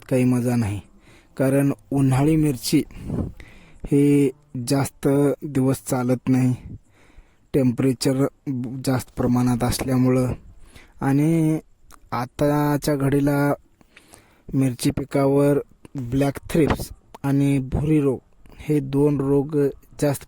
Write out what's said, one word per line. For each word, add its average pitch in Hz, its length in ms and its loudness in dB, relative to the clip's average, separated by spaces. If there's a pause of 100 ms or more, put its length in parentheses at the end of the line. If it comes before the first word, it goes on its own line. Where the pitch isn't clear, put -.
काही 127 140 2
मजा 123 320 0
नाही, 104 240 -2 (580)
कारण 139 340 2 (200)
उन्हाळी 139 440 2
मिरची 151 480 0 (1080)
हे 143 400 4 (360)
जास्त 139 400 -2 (360)
दिवस 135 400 -2
चालत 127 460 -2
नाही, 127 260 2 (1000)
टेम्परेचर 131 720 0 (600)
जास्त 127 320 -2
प्रमाणात 123 460 0
असल्यामुळं. 127 680 0 (680)
आणि 156 580 2 (520)
आताच्या 147 840 -2
घडीला 143 580 0 (1000)
मिरची 135 380 0
पिकावर 139 680 0 (380)
ब्लॅक 135 440 -2 (100)
थ्रिप्स - 400 0 (340)
आणि 139 360 2
भुरी 147 420 0
रोग 135 180 0 (380)
हे 151 220 0
दोन 139 420 0
रोग 143 360 0 (440)
जास्त 143 260 -2